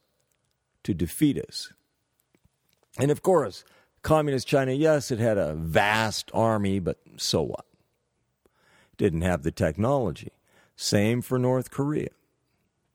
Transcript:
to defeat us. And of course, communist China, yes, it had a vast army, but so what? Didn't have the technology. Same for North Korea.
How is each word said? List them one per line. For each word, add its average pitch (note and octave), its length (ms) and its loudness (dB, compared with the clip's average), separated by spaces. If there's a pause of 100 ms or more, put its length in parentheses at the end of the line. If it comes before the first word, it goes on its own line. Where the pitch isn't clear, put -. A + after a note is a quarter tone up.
(840)
to G#2 100 -2
defeat F2+ 460 0
us. - 340 -12 (1300)
And C3+ 100 2
of - 140 -2
course, D#3 400 2 (400)
communist D3 440 0
China, C3 260 2
yes, D3+ 360 2
it B2 80 -2
had A2 220 2
a D#2 160 0
vast G2+ 800 0
army, G#2 420 2
but E2 220 -4 (180)
so - 240 0
what? A1+ 240 -6 (1300)
Didn't E2 240 0
have F2 200 0
the D#2 100 -4
technology. G2+ 840 -2 (420)
Same A2 480 0
for B2+ 160 -2
North B2+ 320 0
Korea. D3 380 -4 (840)